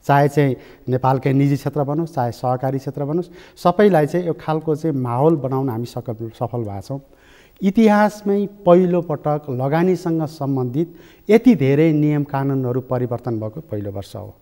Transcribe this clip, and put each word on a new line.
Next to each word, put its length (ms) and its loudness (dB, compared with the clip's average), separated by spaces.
चाहे 220 4
चाहिँ 280 0
नेपालकै 440 0
निजी 240 2
क्षेत्र 280 -4
भनोस्, 300 -6
चाहे 180 -2
सहकारी 460 -4
क्षेत्र 260 -8
भनोस्, 260 -4
सबैलाई 500 4
चाहिँ 200 -2
यो 60 -2
खालको 440 -4
चाहिँ 200 -4
माहौल 400 2
बनाउन 320 -2
हामी 180 -4
सकल-, 480 -10
सफल 240 -6
भएका 220 -6
छौँ। 200 -10
इतिहासमै 840 2
पहिलोपटक 1040 2
लगानीसँग 760 0
सम्बन्धित 680 -4
यति 240 6
धेरै 380 2
नियम 320 2
कानुनहरू 560 -2
परिवर्तन 600 -4
भएको 200 -10
पहिलो 300 -8
वर्ष 260 -12
हो। 260 -14